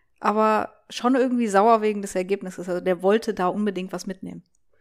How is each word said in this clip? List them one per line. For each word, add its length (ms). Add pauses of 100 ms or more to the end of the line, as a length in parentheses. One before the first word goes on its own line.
(200)
aber 540 (140)
schon 280
irgendwie 320
sauer 340
wegen 200
des 120
Ergebnisses. 540
Also 120
der 220
wollte 320
da 140
unbedingt 440
was 140
mitnehmen. 380 (360)